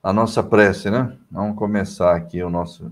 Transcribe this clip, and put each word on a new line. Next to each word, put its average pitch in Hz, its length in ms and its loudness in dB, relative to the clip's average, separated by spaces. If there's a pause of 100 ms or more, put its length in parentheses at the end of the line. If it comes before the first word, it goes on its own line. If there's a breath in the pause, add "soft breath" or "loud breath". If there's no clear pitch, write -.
à 95 100 -2
nossa 113 300 0
prece, 101 480 4
né? 123 280 -2 (120)
Vamos 104 280 -6
começar 98 580 0
aqui 85 260 -6
o 90 60 -4
nosso 85 420 -6